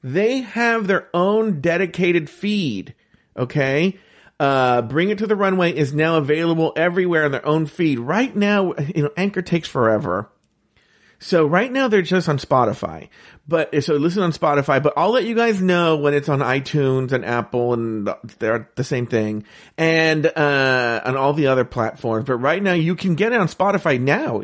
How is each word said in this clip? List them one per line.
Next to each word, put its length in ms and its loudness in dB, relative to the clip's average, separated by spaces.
they 380 0
have 440 -2
their 280 -2
own 480 2
dedicated 680 0
feed, 640 -4
okay? 640 0
Uh, 440 2
Bring 260 0
It 100 -2
to 80 -2
the 80 2
Runway 400 2
is 200 -2
now 220 2
available 580 0
everywhere 500 2
on 60 2
their 140 -6
own 200 2
feed. 340 0
Right 360 -2
now, 380 0
you 100 0
know, 140 -2
Anchor 240 -2
takes 260 -2
forever. 600 0
So 220 2
right 260 0
now 160 0
they're 140 2
just 260 0
on 120 0
Spotify, 720 -2
but, 360 0
so 100 0
listen 300 0
on 80 0
Spotify, 500 0
but 160 2
I'll 140 2
let 140 2
you 100 -4
guys 260 2
know 360 2
when 180 2
it's 140 -2
on 100 2
iTunes 720 0
and 120 0
Apple, 500 -2
and 360 -4
they're 340 -2
the 100 -6
same 220 -4
thing, 380 -2
and, 480 2
uh, 800 2
on 120 -2
all 160 2
the 120 0
other 180 4
platforms. 600 -4
But 120 -2
right 260 0
now 100 2
you 220 0
can 180 -2
get 200 0
it 60 2
on 100 2
Spotify 520 0
now 420 0